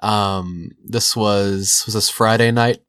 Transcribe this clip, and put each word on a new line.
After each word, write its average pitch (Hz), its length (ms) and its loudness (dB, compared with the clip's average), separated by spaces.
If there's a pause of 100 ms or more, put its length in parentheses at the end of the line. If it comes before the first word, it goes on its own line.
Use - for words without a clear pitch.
um, 95 720 -2 (140)
this - 320 -4
was, 101 680 0
was 110 80 -6
this 107 140 -2
Friday 117 440 4
night? 117 260 2 (100)